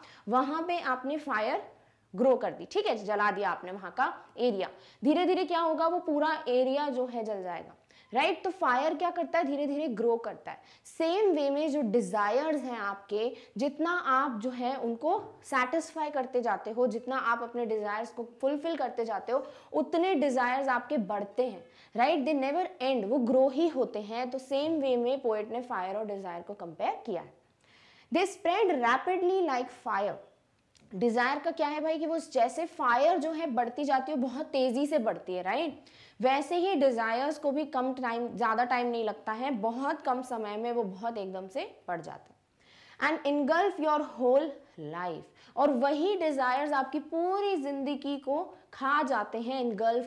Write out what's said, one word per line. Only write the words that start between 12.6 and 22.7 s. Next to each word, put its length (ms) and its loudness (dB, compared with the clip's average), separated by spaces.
हैं 160 -6
आपके, 520 -4
जितना 340 0
आप 520 0
जो 80 -4
है 260 -2
उनको 420 0
सेटिस्फाई 680 -2
करते 300 0
जाते 300 0
हो, 160 4
जितना 300 -2
आप 260 0
अपने 240 -4
डिजायर्स 440 -4
को 180 -10
फुलफिल 360 0
करते 280 -4
जाते 280 -4
हो, 120 2
उतने 420 2
डिजायर्स 540 2
आपके 300 0
बढ़ते 480 -2
हैं, 180 -8
राइट? 280 4
They 160 2
never 260 2